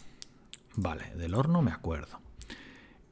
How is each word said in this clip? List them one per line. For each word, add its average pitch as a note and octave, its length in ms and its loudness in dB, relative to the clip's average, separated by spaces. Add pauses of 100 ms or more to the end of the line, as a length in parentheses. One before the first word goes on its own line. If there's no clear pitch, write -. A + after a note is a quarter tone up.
(760)
Vale, F2 400 -2
del E2+ 180 -2
horno D#3+ 280 6
me G#2 100 6
acuerdo. - 480 -4 (920)